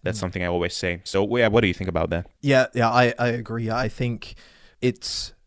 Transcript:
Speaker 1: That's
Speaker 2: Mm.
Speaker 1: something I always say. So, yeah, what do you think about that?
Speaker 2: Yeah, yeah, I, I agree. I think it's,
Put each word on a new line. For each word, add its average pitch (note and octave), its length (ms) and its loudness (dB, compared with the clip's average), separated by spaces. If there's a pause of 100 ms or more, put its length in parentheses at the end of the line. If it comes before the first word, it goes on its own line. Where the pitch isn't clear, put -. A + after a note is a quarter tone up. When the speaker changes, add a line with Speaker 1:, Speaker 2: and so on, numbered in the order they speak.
Speaker 1:
That's - 160 -4
Speaker 2:
Mm. - 20 -6
Speaker 1:
something F2+ 220 -4
I F2 40 -2
always F2 280 -2
say. F2 300 -4
So, G2+ 340 0
yeah, A#2 100 4
what A2+ 140 6
do G#2 60 4
you F2 60 0
think F#2 140 -6
about E2+ 220 -2
that? E2+ 160 -4 (160)
Speaker 2:
Yeah, C3+ 320 4
yeah, A#2 160 2
I, A#2+ 280 4
I B2 100 2
agree. A#2 420 -4
I A#2+ 180 -2
think A#2+ 460 -6 (480)
it's, - 500 -2 (140)